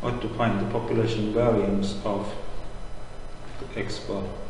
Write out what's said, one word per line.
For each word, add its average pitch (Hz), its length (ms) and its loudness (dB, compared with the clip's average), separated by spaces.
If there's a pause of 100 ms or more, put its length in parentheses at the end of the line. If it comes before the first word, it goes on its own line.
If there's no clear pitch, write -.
What 120 160 0
to 110 80 -2
find 104 320 2
the - 100 0
population 107 600 2
variance 101 720 4
of 101 260 0 (1400)
X 101 260 -2
bar. 98 220 -4 (280)